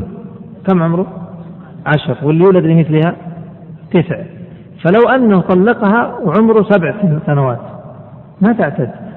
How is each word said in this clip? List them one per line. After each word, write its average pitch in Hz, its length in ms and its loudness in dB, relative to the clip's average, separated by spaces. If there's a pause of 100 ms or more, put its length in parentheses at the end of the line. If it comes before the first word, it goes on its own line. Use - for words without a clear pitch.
(680)
كم 185 160 2
عمره؟ 170 240 -2 (800)
عشر، 147 360 -2
واللي 160 220 2
يولد 185 200 4
لمثلها 160 520 2 (720)
تسع. 156 320 0 (600)
فلو 208 240 4
أنه 226 320 4
طلقها 208 840 2
وعمره 220 380 4
سبع 185 400 0
سن-، 156 240 0
سنوات 139 340 0 (800)
ما 208 120 4
تعتد، 151 380 -2 (260)